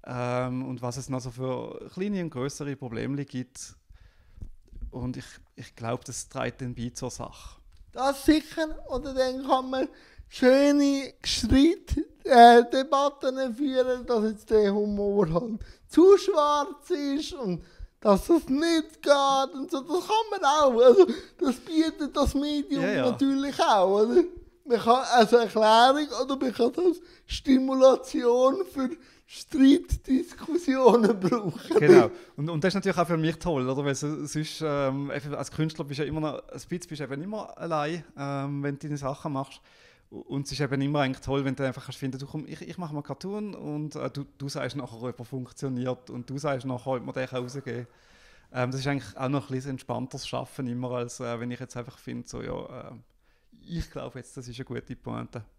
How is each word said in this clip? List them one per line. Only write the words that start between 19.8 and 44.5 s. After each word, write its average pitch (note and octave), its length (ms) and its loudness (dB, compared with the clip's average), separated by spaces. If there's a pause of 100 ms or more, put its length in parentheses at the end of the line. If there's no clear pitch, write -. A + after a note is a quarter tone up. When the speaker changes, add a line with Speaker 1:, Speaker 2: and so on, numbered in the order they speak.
Speaker 2:
Das F4 260 -4
kann A4 240 0
man G4 140 -6
auch. C#4 360 4
Also, F#4+ 260 10 (320)
das F4 180 0
bietet D#4+ 580 -2
das C#4+ 180 2
Medium C#4+ 500 -2
Speaker 1:
Ja, - 80 0
ja. C4 200 0
Speaker 2:
natürlich C#4 480 -2
auch, G#3 440 4
oder? B3 200 4 (420)
Man A#3+ 140 0
kann A#3+ 320 4
also A#3 260 6
Erklärung A#3 680 6 (160)
oder C4+ 140 -2
man B3+ 160 -2
kann A#3+ 200 2
das F4 120 -2
als F4 160 2 (240)
Stimulation C4 1500 2
für C4 200 -4 (340)
Streitdiskussionen C4 1900 2
<laughs> - 0 -
brauchen. G3 600 -2
Speaker 1:
Genau. D3 300 8 (260)
Und, D3+ 140 -6
und D#3+ 140 -4
das F#3+ 60 2
ist F#3 60 -4
natürlich F#3+ 220 -2
auch E3+ 100 2
für E3 100 0
mich D#3+ 200 -2
toll, C#3 320 -2
oder? C3+ 140 -2
Weil C#3 120 -2
so, D3 300 -6
sonst, D3+ 380 -8
ähm, C#3+ 480 -4
einfach C#3+ 260 -8
als - 140 -10
Künstler D#3+ 340 -4
bist C#3 140 -10
du D#3 40 -4
ja C3 60 -6
immer D#3 120 -6
noch, D3 180 -6
ein - 140 -20
bisschen F3 340 -10
bist D3 120 -14
du D3+ 40 -6
eben C#3 200 -10
immer G#3 340 -12
allein, D#3+ 460 -6 (140)
ähm, C#3 460 -8
wenn C#3+ 140 -4
du D#3 100 -14
deine D3 100 -6
Sachen C#3 360 -8
machst. C3+ 280 -10 (500)
U-, - 80 -16
und C#3 260 -8
es - 80 -12
ist C3 80 -6
eben C3+ 200 -2
immer D3 200 -2
eigentlich C3 220 -4
toll, C#3 220 -4
wenn C3+ 100 -2
du C3+ 100 -6
einfach C3 200 -8
kannst - 140 -16
finden, C3+ 200 -8
du C#3 80 -10
komm, D3+ 200 -12
ich, E3+ 140 -14
ich - 160 -14
mach E3+ 140 -10
mal D3 120 -8
Cartoon G3 520 -10
und, D3+ 400 -10
äh, C3 140 -6
du, C#3 160 -10 (120)
du C#3 120 -10
sagst C3+ 260 -6